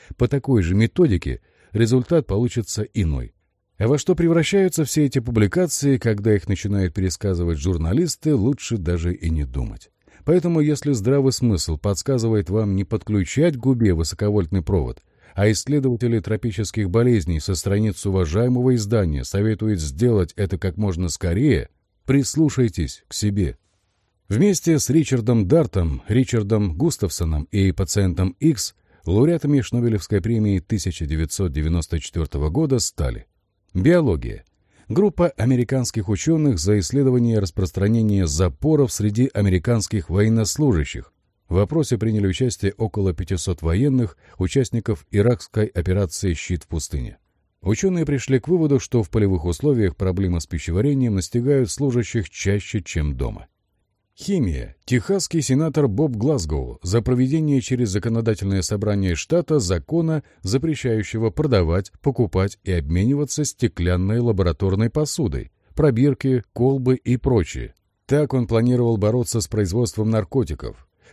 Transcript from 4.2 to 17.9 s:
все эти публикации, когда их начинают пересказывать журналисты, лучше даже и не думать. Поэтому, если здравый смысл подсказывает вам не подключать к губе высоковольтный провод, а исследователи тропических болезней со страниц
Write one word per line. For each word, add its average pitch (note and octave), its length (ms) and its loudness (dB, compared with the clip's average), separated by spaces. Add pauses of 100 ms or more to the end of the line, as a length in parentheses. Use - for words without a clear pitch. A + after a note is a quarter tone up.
все D3 200 2
эти C3+ 120 0
публикации, B2+ 800 2
когда G#2+ 380 2
их - 120 -4
начинают G2 460 -2
пересказывать F2+ 640 -2
журналисты, G2 760 0
лучше A#2 420 0
даже F2 380 -2
и E2 160 -4
не D2+ 140 0
думать. B1+ 440 -8 (380)
Поэтому, E3+ 320 2
если D3 320 0
здравый C3 400 2
смысл F#2 460 0
подсказывает A2 720 -2
вам G#2 260 0
не G2 80 0
подключать A2 720 0
к A#2 60 -10
губе A2+ 320 2
высоковольтный F#2+ 680 0
провод, D2+ 400 -2 (340)
а G2+ 140 4
исследователи B2 680 0
тропических G#2 680 -4
болезней G2 500 4
со F#2+ 160 -2
страниц G2+ 500 -2